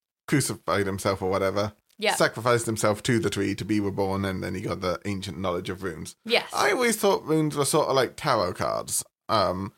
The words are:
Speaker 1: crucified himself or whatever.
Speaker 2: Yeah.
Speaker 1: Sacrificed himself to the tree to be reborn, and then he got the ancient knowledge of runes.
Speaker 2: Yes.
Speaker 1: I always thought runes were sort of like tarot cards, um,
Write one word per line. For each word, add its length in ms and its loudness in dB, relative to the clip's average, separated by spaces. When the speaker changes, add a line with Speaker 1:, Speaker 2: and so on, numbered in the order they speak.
Speaker 1:
crucified 580 0
himself 360 -2
or 80 0
whatever. 420 0
Speaker 2:
Yeah. 160 0
Speaker 1:
Sacrificed 520 2
himself 380 0
to 140 4
the 120 2
tree 240 -2
to 100 -6
be 160 2
reborn, 460 0
and 160 -4
then 120 -4
he 60 -6
got 220 -6
the 240 -2
ancient 320 -6
knowledge 320 -2
of 120 -8
runes. 340 -8
Speaker 2:
Yes. 260 0
Speaker 1:
I 200 2
always 240 2
thought 280 2
runes 320 2
were 80 2
sort 240 2
of 80 2
like 200 2
tarot 380 0
cards, 480 -2
um, 500 0